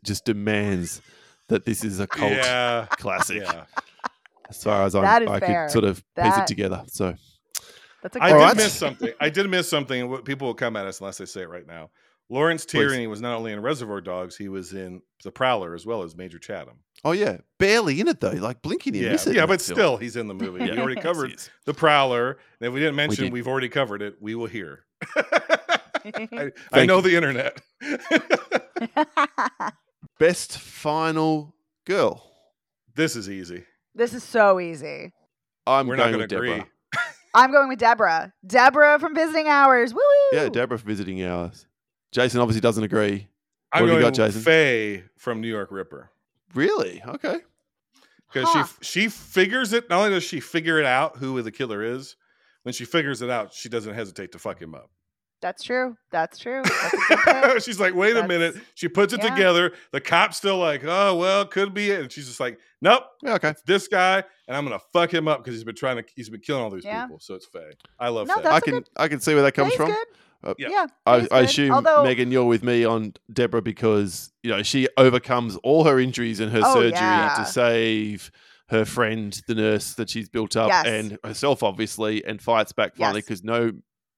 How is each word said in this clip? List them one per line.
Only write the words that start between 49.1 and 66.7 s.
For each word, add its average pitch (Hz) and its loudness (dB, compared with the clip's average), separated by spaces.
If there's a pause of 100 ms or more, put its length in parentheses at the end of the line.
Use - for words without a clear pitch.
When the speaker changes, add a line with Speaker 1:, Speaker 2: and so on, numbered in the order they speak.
Speaker 2:
it, 233 -2
not 175 2
only 208 4
does 175 0
she 170 -8
figure 160 -2
it 147 2
out 131 0
who 131 -4
the 110 -8
killer 107 -6
is, 127 -8 (480)
when 123 -8
she 120 -12
figures 139 -2
it 120 -6
out, 113 -4
she - -16
doesn't 107 -6
hesitate 101 -10
to 87 -20
fuck 92 -10
him 80 -16
up. 60 -20 (520)
Speaker 3:
That's 180 -8
true. 247 -4 (160)
That's 160 -4
true. 262 -8
That's - -2
a - -2
good - 4 (340)
pick. 233 0
Speaker 2:
<laughs> - -10
She's 214 -8
like, 185 2
"Wait 190 2
a - 2
Speaker 3:
That's 208 0
Speaker 2:
minute." 170 0 (180)
She - -6
puts 196 2
it 196 -4
Speaker 3:
yeah. 220 0
Speaker 2:
together. 180 4 (180)
The 139 -4
cop's 175 2
still 196 -2
like, 151 -2
"Oh, 190 2
well, 190 2
could 196 -4
be 202 -2
it." 196 -2
And 131 -10
she's 147 -16
just 123 -16
like, 123 -6 (240)
"Nope. 240 4 (180)
Speaker 1:
Yeah, 247 -2
okay. 156 0
Speaker 2:
It's 151 -6
this 190 0
guy, 190 2 (240)
and 131 -6
I'm 147 -4
gonna 110 -6 (120)
fuck 170 2
him 160 -2
up 139 0
'cause 123 -10
he's 113 -12
been 113 -10
trying 131 -4
to, 113 -10 (100)
he's 117 -16
been 110 -16
killing 135 -4
all 107 -6